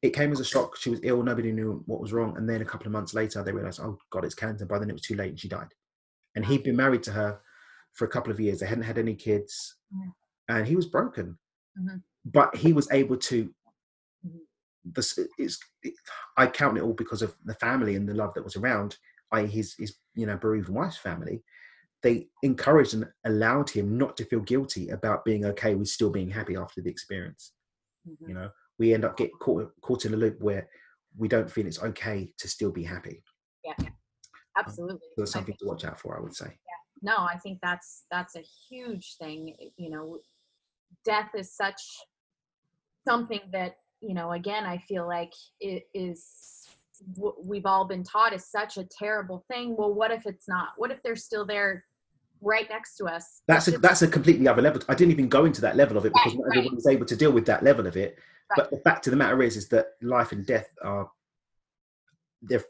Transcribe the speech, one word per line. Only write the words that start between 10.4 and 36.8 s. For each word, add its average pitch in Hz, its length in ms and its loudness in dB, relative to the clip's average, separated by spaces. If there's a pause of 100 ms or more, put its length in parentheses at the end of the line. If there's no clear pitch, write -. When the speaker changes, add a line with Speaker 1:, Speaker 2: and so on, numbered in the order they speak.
Speaker 1:
And 110 100 0
he 156 100 2
was 175 100 2
broken. 95 500 -4 (420)
Speaker 2:
Mm-hmm. 185 180 -8 (280)
Speaker 1:
But 131 320 4
he 165 160 4
was 147 200 2
able 131 240 2
to, 113 360 -4 (760)
Speaker 2:
Mm-hmm. 170 120 -14 (540)
Speaker 1:
this, - 260 -4 (200)
it's, - 200 -4 (240)
it, - 120 -10 (440)
I 131 80 8
count 127 320 0
it 80 40 -2
all 113 120 0
because 110 260 -6
of 107 140 -2 (100)
the 110 100 -6
family 117 420 0
and 101 120 -2
the 104 60 -4
love 104 200 -2
that 90 100 -8
was 98 120 -10
around, 104 400 -2 (360)
i.e. 107 140 2
his, 107 300 -4
his, 107 200 -10 (180)
you 113 100 -2
know, 104 120 -2
bereaved 107 320 0
wife's 185 280 -4
family. 165 460 -8 (600)
They 120 260 2 (140)
encouraged 135 520 6
and 110 120 -2 (180)
allowed 113 460 2
him 104 280 0
not 131 200 0
to 117 60 -6
feel 113 160 0
guilty 120 500 -2
about 104 340 -2
being 104 220 2
okay 101 280 0
with 98 140 -2
still 104 220 0
being 92 200 -4
happy 98 260 -6
after 92 240 -10
the 87 100 -4
experience. - 640 -12 (560)
Speaker 2:
Mm-hmm. 160 200 -18
Speaker 1:
You 92 60 -10
know, 92 160 -10 (280)
we 113 140 4
end 110 120 2
up - 120 -4
getting - 240 -4
caught, 90 320 -2 (100)
caught - 220 -2
in 110 100 -2
a - 20 -2
loop 110 240 0
where 98 280 -4 (480)
we 107 120 -4
don't 113 220 0
feel 107 160 -4
it's 82 160 -8
okay 104 560 -6
to - 100 -12
still 101 240 -4
be 87 100 -8
happy. - 400 -12 (420)
Speaker 2:
Yeah, 156 140 -10
Speaker 1:
Um, - 100 -4 (680)
Speaker 2:
absolutely. 185 400 -8 (160)
Speaker 1:
so 107 80 -4
that's 101 80 -4
Speaker 2:
I 110 80 -6
Speaker 1:
something 101 160 -8
Speaker 2:
think - 60 -18
Speaker 1:
to - 60 -8
watch 82 180 -8
out - 160 -12
for, - 180 -12
I - 20 -10
would - 140 -12
say. - 120 -12
Speaker 2:
Yeah. - 640 -10